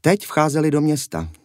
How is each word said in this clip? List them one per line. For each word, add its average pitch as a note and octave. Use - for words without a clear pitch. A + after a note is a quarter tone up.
Teď F#3+
vcházeli D3+
do D3
města, C#3